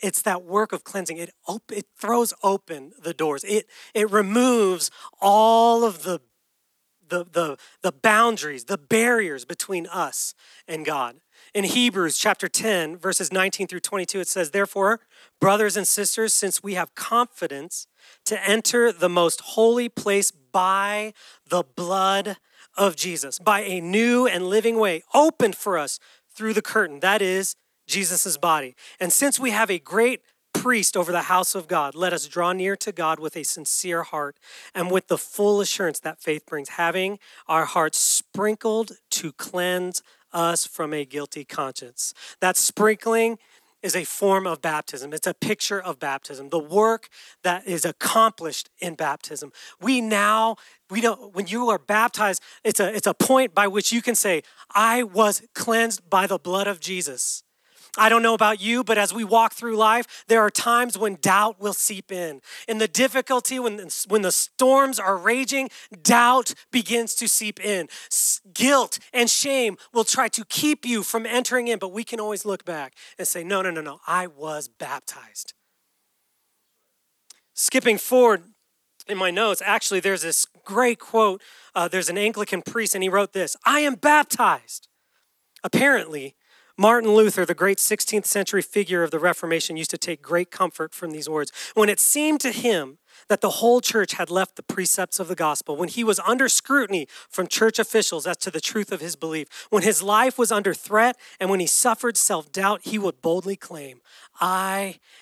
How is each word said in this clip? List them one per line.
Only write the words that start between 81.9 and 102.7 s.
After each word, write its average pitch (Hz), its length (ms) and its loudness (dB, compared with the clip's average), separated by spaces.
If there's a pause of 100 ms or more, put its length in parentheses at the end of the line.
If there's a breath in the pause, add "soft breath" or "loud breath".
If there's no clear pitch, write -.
an 170 100 -4
Anglican 208 440 -2
priest, 220 340 -4
and 190 80 -4
he 190 60 -2
wrote 196 240 0
this, 175 320 -4
"I 285 160 0
am 285 140 0
baptized." 247 920 0 (720)
Apparently, 160 760 0 (420 soft breath)
Martin 220 360 6
Luther, 214 320 6
the 175 80 0
great 196 260 2
sixteenth - 460 0
century 196 360 0
figure 175 420 0
of 151 80 0
the 160 80 -2
Reformation, 165 580 0
used 160 140 -4
to 160 80 -8
take 165 200 -6
great 175 300 -2
comfort 160 460 -4
from 165 160 -10
these 156 180 -10
words. 151 220 -4 (240 loud breath)
When 214 140 6
it 202 100 0
seemed 302 400 2
to 254 120 -2
him 175 460 -2 (300 soft breath)
that 202 140 2
the 196 180 0
whole 240 220 6
church 214 320 0
had 170 180 -6
left 185 240 -2
the - 80 -18
precepts - 560 -2
of 180 80 -6
the 175 80 -6
gospel, 151 400 -2
when 170 140 -4
he 240 140 -4
was 208 180 2
under 247 280 2
scrutiny 196 580 0 (220 loud breath)
from 185 160 -4
church 220 320 2
officials 202 480 0
as 175 120 -4
to - 120 -8
the 160 120 -6
truth 208 300 -6
of 180 80 -6
his 170 160 -10
belief, 156 540 -10
when 202 140 2
his 208 180 2
life 220 380 2
was 226 120 2
under 208 220 0
threat, 226 440 2 (220 loud breath)
and 190 120 0
when 190 80 2
he 170 80 -2
suffered 233 500 0
self-doubt, 190 640 -2